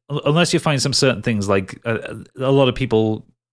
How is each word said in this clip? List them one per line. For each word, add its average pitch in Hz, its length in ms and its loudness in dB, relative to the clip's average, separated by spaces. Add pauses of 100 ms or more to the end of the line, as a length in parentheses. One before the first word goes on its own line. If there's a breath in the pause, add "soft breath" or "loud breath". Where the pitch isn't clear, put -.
unless 147 440 0
you 170 60 2
find 143 220 0
some 135 120 -2
certain 123 280 2
things, 107 260 -2
like, 98 380 -2
uh, 117 300 -6 (220)
a 131 140 0
lot 139 160 6
of 120 80 0
people 110 500 0 (280)